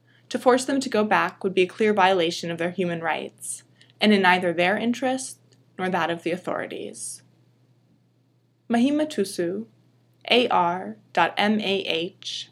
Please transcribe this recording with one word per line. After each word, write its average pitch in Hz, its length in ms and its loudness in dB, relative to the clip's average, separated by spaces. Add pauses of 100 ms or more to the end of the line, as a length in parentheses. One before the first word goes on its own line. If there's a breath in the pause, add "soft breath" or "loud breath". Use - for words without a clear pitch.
(300 soft breath)
To - 80 -4
force 262 280 4
them 277 160 -2
to 254 80 -6
go 214 140 2
back 185 400 0
would 190 120 -2
be 185 80 4
a 180 40 0
clear 214 280 0
violation 180 560 2
of 165 80 -6
their 170 100 -2
human 175 320 -4
rights, - 600 -8 (360 soft breath)
and 214 140 6
in 196 80 4
neither 180 320 4
their 180 240 2
interest 254 640 -4 (400)
nor 185 100 -2
that 170 220 0
of 170 100 -6
the 165 100 -4
authorities. - 920 -8 (1500)
Mahima 285 380 2
Tusu, 196 580 -4 (640)
A 240 200 4
R 185 480 0 (140)
dot 170 260 2
M 208 220 2
A - 40 -6
H - 880 -6